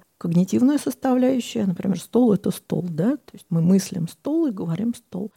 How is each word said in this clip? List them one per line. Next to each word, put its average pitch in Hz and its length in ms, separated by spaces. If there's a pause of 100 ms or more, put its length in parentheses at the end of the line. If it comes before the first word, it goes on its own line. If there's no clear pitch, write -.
(200)
когнитивную 214 580
составляющую, 254 880
например, 180 320
стол — 233 340
это - 180
стол, - 360
да, 175 300
то - 160
есть - 160
мы 165 120
мыслим 180 460
стол 320 400
и 247 40
говорим 190 420
стол, - 420